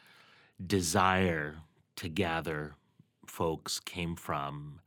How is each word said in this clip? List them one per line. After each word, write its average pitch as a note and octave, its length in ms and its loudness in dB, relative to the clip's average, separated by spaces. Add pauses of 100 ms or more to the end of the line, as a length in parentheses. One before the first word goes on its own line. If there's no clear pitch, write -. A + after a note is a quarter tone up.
(640)
desire F2+ 920 4 (400)
to - 100 -8
gather D#2+ 680 -2 (520)
folks - 540 -2
came E2+ 340 -4
from. D2 720 -6